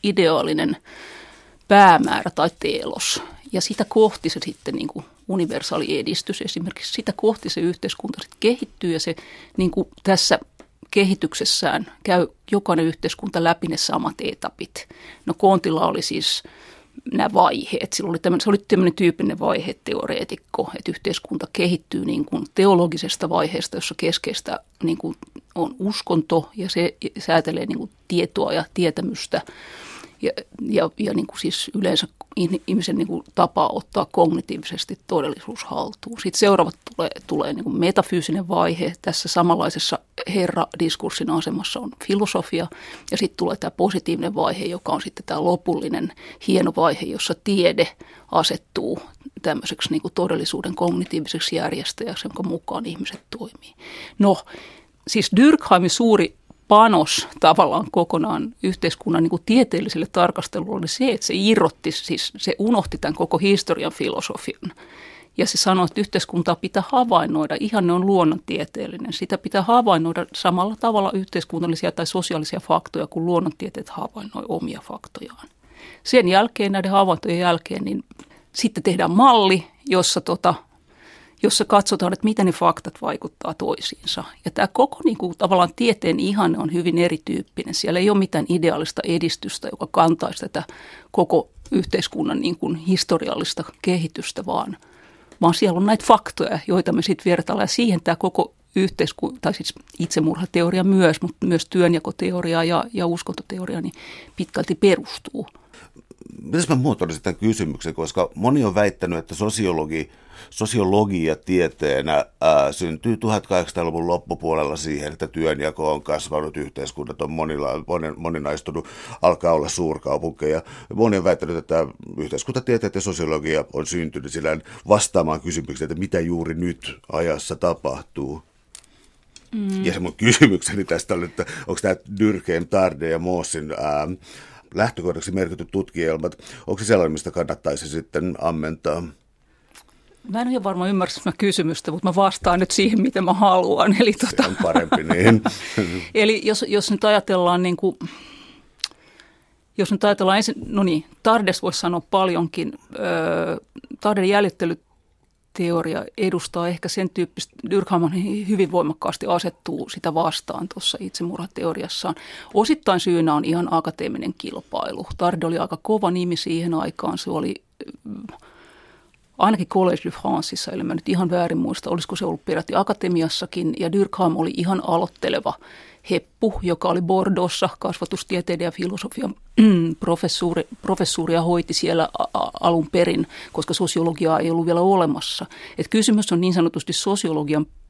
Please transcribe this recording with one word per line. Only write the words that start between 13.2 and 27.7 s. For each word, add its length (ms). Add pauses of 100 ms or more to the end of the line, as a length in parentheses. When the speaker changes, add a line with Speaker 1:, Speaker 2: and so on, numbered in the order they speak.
Speaker 1:
läpi 220
ne 100
samat 440
etapit. 680 (380)
No 80
Koontilla 520
oli 160
siis 400 (720)
nämä 200
vaiheet. 600
Sillä 180
oli 80
tämmönen, 220
se 100
oli 180
tämmönen 260
tyypillinen 440
vaiheteoreetikko, 1400
että 120
yhteiskunta 600
kehittyy 520
niin 200
kuin 200 (100)
teologisesta 760
vaiheesta, 480
jossa 200
keskeistä 640 (220)
niin 160
kuin 180 (380)
on 240
uskonto 800
ja 140
se 240 (240)
säätelee 480
niin 120